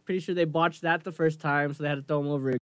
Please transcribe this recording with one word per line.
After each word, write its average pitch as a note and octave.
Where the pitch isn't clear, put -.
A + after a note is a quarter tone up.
pretty F#3
sure F3+
they F3
botched E3
that E3
the -
first D#3
time, D3
so D3+
they D3
had D3
to C#3
throw D3
him C#3+
over C3+